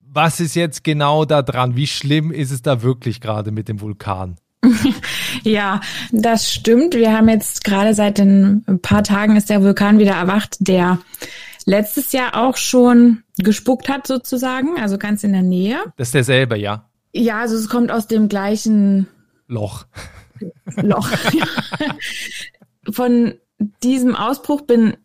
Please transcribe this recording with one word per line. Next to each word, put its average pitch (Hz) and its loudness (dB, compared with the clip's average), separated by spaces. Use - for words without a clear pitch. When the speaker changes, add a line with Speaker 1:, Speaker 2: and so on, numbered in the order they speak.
Speaker 1:
Was 151 -2
ist 170 -4
jetzt 170 -4
genau 151 0
da 147 2
dran? 123 -2
Wie 143 -2
schlimm 151 -2
ist 139 -6
es 123 -8
da 135 -2
wirklich 120 -4
gerade 107 -6
mit 107 -6
dem 104 -8
Vulkan? 95 -8
Speaker 2:
<laughs> 233 6
Ja, 202 0
das 226 0
stimmt. 277 2
Wir 226 4
haben 220 4
jetzt - 0
gerade 202 2
seit 208 0
ein 196 4
paar 208 2
Tagen 208 2
ist 214 2
der 208 4
Vulkan 202 4
wieder 202 4
erwacht, 180 -2
der 180 2
letztes 208 -2
Jahr 254 -2
auch 247 0
schon 240 4
gespuckt 214 0
hat 277 -6
sozusagen, 262 -4
also 202 -2
ganz 208 -4
in 202 2
der 190 2
Nähe. 185 0
Speaker 1:
Das 127 -6
ist - -8
derselbe, 127 2
ja? 104 -6
Speaker 2:
Ja, 226 0
also 233 -2
es 214 -4
kommt 240 0
aus 226 -4
dem 214 2
gleichen 202 0
Speaker 1:
Loch. 107 -8
Speaker 2:
Loch, 202 0
<laughs> - 0
ja. 302 0
Von 240 0
diesem 247 0
Ausbruch 277 -4
bin 233 2